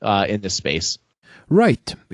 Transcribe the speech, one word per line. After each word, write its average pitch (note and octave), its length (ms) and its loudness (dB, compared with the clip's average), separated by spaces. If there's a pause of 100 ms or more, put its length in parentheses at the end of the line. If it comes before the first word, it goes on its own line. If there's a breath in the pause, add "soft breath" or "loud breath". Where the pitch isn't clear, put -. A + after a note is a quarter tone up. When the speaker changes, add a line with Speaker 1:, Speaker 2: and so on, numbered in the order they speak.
Speaker 1:
uh, G2 280 2
in G#2 120 -2
this F#2+ 140 -6
space. - 440 -4 (500 soft breath)
Speaker 2:
Right. F3+ 460 2 (180)